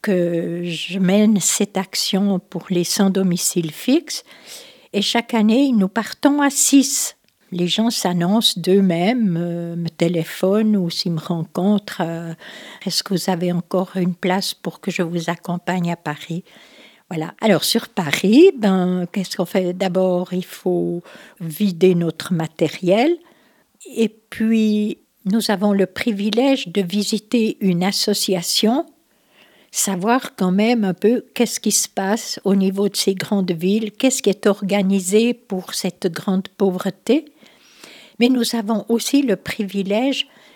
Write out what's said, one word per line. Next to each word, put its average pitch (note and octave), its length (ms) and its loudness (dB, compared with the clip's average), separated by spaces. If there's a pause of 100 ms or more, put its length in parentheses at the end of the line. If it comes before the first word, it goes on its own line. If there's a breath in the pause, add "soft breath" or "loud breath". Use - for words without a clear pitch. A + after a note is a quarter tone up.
que F3 640 -2
je F3 340 -6
mène G3+ 420 4
cette - 360 -2
action G3 600 -2
pour - 320 -10
les F3 140 0
sans G3 260 2
domicile F3+ 600 0
fixe. - 540 -2 (720 loud breath)
Et G3+ 80 0
chaque A#3 320 -2
année, A#3 380 4
nous G3 160 2
partons C#4 520 0
à C#4+ 80 4
six. - 680 2 (380)
Les F3 140 0
gens A3 220 0
s'annoncent F#3 680 0
d'eux-mêmes, F#3 800 2
euh, E3+ 380 -6
me E3+ 140 -4
téléphonent F#3+ 840 0
ou F#3 140 0
s'ils - 240 -4
me D#3+ 80 -2
rencontrent, F3+ 800 -2
euh, « E3 320 -6 (540 loud breath)
Est-ce - 160 -4
que - 100 -6
vous F3+ 160 -2
avez F3 240 0
encore F3+ 440 -2
une F3+ 180 0
place F#3 400 -2
pour - 260 -12
que - 100 -6
je F3+ 120 -4
vous E3+ 260 -4
accompagne F3 640 -4
à E3+ 40 -4
Paris ? » E3 480 -8 (680 loud breath)
Voilà. E3 320 -8
Alors, G3+ 200 4
sur - 260 -2
Paris, G#3+ 680 4
ben, F#3 560 2
qu'est-ce - 240 -6
qu'on F#3 80 0
fait ? F3+ 300 -2
D'abord, F#3 580 0
il F3+ 140 -4
faut F3 560 -4 (400 loud breath)
vider F3+ 520 2
notre E3+ 380 -2
matériel. F#3 840 0 (760 soft breath)
Et A3+ 140 0
puis, A3 880 0 (300)
nous G#3 240 0
avons G3+ 220 2
le G3 120 4
privilège A3 840 0
de F#3 120 -2
visiter G#3 800 -2
une F3+ 240 0
association, G3+ 1000 0 (840 soft breath)
savoir G3+ 680 -2
quand F#3 160 2
même G#3+ 320 2
un F#3 100 0
peu A3 400 0
qu'est-ce - 260 -2
qui - 120 -2
se - 180 -2
passe G3+ 540 -4
au G3 100 2
niveau G3 340 0
de G3 80 -6
ces - 180 0
grandes F#3+ 380 -2
villes, G3+ 400 -2
qu'est-ce - 300 -2
qui G3+ 80 2
est F#3 160 -2
organisé G3 880 2
pour F#3 400 -10
cette - 360 -4
grande F#3+ 380 -2
pauvreté. G3 800 0 (920 loud breath)
Mais A#3+ 80 4
nous B3 260 2
avons G#3+ 340 -2
aussi A#3 340 0
le A3 140 0
privilège G3+ 920 -4 (280 soft breath)